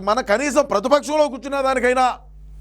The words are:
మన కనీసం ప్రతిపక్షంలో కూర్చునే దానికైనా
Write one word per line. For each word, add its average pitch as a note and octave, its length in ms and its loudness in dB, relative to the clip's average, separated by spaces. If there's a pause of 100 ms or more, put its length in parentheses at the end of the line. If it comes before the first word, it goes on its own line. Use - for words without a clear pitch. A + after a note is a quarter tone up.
(120)
మన D#4+ 80 2 (140)
కనీసం C#4 300 2 (120)
ప్రతిపక్షంలో C#4 580 2
కూర్చునే C4+ 280 -6 (100)
దానికైనా B3+ 360 2 (540)